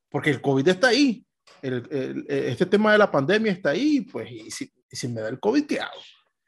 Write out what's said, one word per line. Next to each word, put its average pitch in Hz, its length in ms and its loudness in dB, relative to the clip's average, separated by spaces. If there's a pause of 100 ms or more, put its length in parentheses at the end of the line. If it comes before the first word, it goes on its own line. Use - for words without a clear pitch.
porque 147 220 -2
el 123 100 -2
covid 135 280 0
está 185 200 2
ahí, 247 360 2 (360)
el, 127 300 -6
el, 135 380 -6
este 135 380 0
tema 214 260 4
de 214 60 6
la 202 120 6
pandemia 196 400 2
está 160 200 -2
ahí, 262 320 2
pues, 117 280 -12
y 117 220 -16
si, - 200 -12 (160)
y - 80 -18
si 131 120 -6
me 117 120 -6
da 107 80 -6
el 127 120 -8
covid, 214 260 2
¿qué - 140 -4
hago?". - 200 -10 (480)